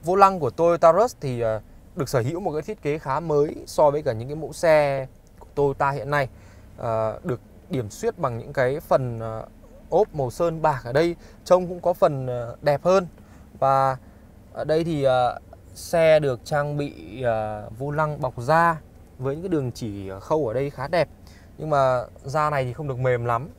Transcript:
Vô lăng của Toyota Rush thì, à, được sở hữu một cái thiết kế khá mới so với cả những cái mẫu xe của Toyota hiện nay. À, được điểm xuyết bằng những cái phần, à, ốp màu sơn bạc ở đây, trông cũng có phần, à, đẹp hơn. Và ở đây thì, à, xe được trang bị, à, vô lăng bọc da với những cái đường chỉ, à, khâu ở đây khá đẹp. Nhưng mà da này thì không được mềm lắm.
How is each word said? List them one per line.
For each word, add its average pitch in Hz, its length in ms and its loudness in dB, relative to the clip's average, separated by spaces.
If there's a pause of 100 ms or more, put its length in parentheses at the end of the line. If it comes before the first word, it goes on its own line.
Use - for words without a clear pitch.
Vô 175 120 0
lăng 190 240 6
của 135 100 -2
Toyota 170 440 4
Rush 226 280 2
thì, 123 200 -4
à, 110 180 -2 (360)
được 143 140 -4
sở 123 120 0
hữu 156 180 -4
một 190 120 -4
cái 151 100 -4
thiết 214 200 -10
kế 147 160 -4
khá 143 220 -4
mới 156 360 0 (120)
so 151 240 4
với 151 100 -2
cả 135 120 -2
những 117 140 -6
cái 147 80 -10
mẫu 151 180 -10
xe 143 540 2 (320)
của - 160 -20
Toyota 143 360 0
hiện 135 180 -6
nay. 143 200 0 (480)
À, 110 360 -2 (100)
được 120 160 -4 (300)
điểm 117 200 -4
xuyết - 300 -6
bằng 123 180 -4
những 139 160 -12
cái 135 260 0
phần, 127 400 0
à, 113 220 -8 (480)
ốp 185 260 2
màu 127 160 -2
sơn 165 300 -2
bạc 143 220 0
ở 120 100 -8
đây, 170 220 2 (300)
trông 180 220 6
cũng 180 120 -10
có 175 140 0
phần, 143 340 0
à, 120 180 -6 (160)
đẹp 143 220 0
hơn. 180 240 4 (520)
Và 135 380 2 (560)
ở 113 100 -8
đây 156 200 0
thì, 156 200 -2
à, 127 360 2 (360)
xe 160 440 4
được 131 240 0
trang 147 340 -2
bị, 120 460 -8
à, 107 400 -2 (160)
vô 143 120 -6
lăng 151 300 -2
bọc 127 160 -4
da 160 400 2 (420)
với 135 160 -4
những 165 80 -12
cái 190 60 -8
đường 139 220 -2
chỉ, 101 380 -10
à, 95 100 -10
khâu 156 280 -2
ở 110 60 -4
đây 139 160 -2
khá 135 180 -10
đẹp. 165 220 0 (480)
Nhưng 156 120 -8
mà 131 340 2 (200)
da 151 260 -2
này 139 160 -2
thì 123 80 -6
không 147 140 -10
được 123 120 -6
mềm 123 260 0
lắm. 120 340 -2